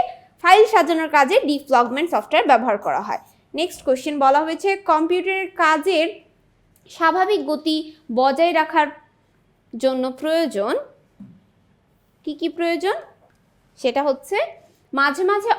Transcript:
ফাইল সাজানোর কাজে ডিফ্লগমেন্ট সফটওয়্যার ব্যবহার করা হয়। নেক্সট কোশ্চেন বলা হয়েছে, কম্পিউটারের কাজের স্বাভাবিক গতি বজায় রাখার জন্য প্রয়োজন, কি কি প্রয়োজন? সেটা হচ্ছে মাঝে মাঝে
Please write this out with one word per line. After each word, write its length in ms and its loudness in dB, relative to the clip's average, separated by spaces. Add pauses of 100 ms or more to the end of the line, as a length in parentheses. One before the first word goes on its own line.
(420)
ফাইল 240 8
সাজানোর 440 2
কাজে 360 4
ডিফ্লগমেন্ট 640 0
সফটওয়্যার 380 0
ব্যবহার 300 2
করা 240 -4
হয়। 160 -8 (380)
নেক্সট 300 -6
কোশ্চেন 340 -2
বলা 220 4
হয়েছে, 340 -2
কম্পিউটারের 760 -2
কাজের 720 0 (680)
স্বাভাবিক 560 0
গতি 480 -4 (180)
বজায় 420 2
রাখার 340 0 (920)
জন্য 340 -2
প্রয়োজন, 680 -2 (1500)
কি 80 -8
কি 160 -6
প্রয়োজন? 440 -2 (840)
সেটা 280 -2
হচ্ছে 320 -4 (580)
মাঝে 300 0
মাঝে 360 0